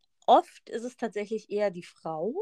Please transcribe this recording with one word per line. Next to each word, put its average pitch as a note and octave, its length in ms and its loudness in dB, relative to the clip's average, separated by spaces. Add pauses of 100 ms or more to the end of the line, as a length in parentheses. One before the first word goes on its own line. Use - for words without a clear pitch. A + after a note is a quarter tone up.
(280)
Oft - 420 4
ist A3+ 140 -8
es B3 140 -12
tatsächlich G#3+ 540 -6
eher G#3 200 0
die F3 120 -12
Frau, E3 580 -6